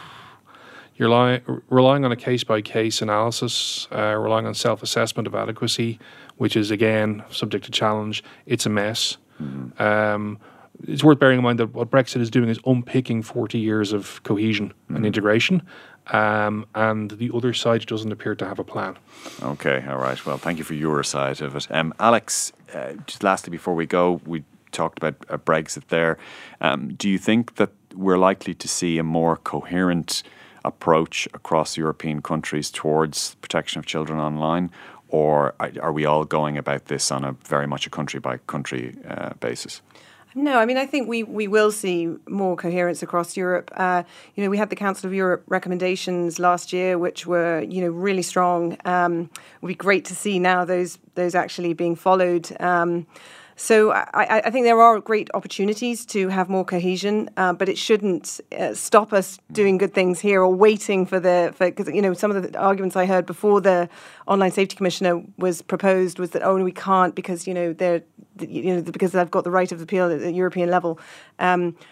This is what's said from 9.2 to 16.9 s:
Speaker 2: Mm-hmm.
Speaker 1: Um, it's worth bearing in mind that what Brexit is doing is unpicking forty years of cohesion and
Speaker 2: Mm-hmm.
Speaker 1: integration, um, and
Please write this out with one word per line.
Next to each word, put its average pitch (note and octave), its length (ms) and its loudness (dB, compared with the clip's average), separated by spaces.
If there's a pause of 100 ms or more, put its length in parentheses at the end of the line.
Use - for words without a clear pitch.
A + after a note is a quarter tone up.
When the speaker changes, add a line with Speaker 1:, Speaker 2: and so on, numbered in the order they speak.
Speaker 2:
Mm-hmm. C2+ 400 -8
Speaker 1:
Um, G#2 560 0 (500)
it's D3 180 -4
worth D3 140 10
bearing C3 180 6
in B2 60 2
mind A#2+ 160 2
that A2+ 140 0
what A#2+ 160 -4
Brexit C3 300 2
is A#2 100 0
doing A#2+ 200 4
is A2+ 160 -2
unpicking B2 580 0
forty A#2 340 -4
years G#2+ 360 0
of G2+ 300 -6
cohesion G#2+ 500 0 (160)
and - 80 -4
Speaker 2:
Mm-hmm. F2 80 0
Speaker 1:
integration, G#2+ 560 2 (500)
um, G#2+ 540 0 (100)
and G#2+ 360 0